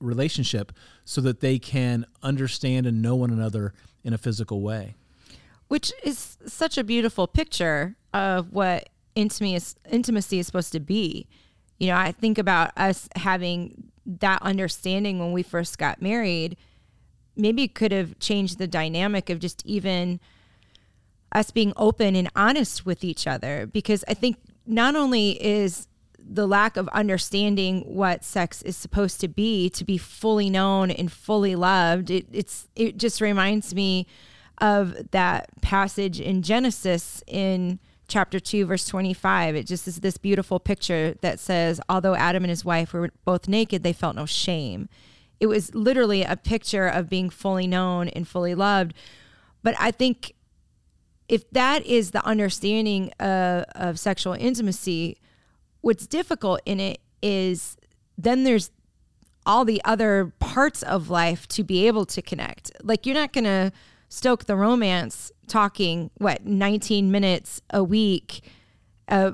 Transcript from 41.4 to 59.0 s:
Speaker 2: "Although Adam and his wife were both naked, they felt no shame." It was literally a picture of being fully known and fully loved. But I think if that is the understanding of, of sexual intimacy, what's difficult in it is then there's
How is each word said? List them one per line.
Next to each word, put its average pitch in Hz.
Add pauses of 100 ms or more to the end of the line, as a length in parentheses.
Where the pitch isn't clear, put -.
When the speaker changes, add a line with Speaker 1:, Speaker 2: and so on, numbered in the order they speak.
Speaker 2:
"Although 185
Adam 180
and 180
his 170
wife 165
were 170 (140)
both 180
naked, 208
they 175
felt 165
no 151
shame." 147 (500)
It 214
was 214
literally 220
a 180
picture 190
of 170
being 185
fully 185
known 180
and 170
fully 175
loved. 190 (680)
But 220
I 233
think - (920)
if 226
that 262
is 226
the -
understanding 208
of, 185 (100)
of 170
sexual 190
intimacy, 190 (640)
what's -
difficult 294
in 196
it 190 (200)
is 185 (400)
then 247
there's 226 (720)